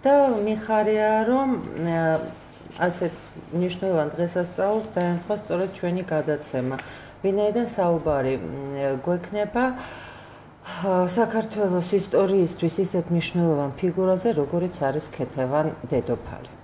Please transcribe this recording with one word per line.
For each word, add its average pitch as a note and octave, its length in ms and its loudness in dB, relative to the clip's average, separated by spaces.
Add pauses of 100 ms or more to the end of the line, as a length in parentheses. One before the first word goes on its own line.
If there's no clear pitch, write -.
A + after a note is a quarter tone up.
და C#4 140 8 (180)
მიხარია, G#3+ 760 2 (120)
რომ, C4 260 2 (380)
ა, E3 160 2 (720)
ასეთ F3 420 -2 (340)
მნიშვნელოვან F3 600 0
დღესასწაულს F3+ 800 -2
დაემთხვა F3 460 -2
სწორედ F#3 380 -4
ჩვენი F3+ 280 -2
გადაცემა, D3 760 -2 (440)
ვინაიდან G#3 500 2
საუბარი, D#3+ 640 2
მ, C#3 640 -4
გვექნება, G#3 680 -2
ა, - 1400 -4
საქართველოს G#3+ 880 0
ისტორიისთვის F3+ 840 2
ისეთ F3+ 320 0
მნიშვნელოვან D#3+ 640 2
ფიგურაზე, F#3 600 2
როგორიც E3+ 480 0
არის C#3+ 240 0
ქეთევან C3 600 0 (200)
დედოფალი. - 640 -2 (140)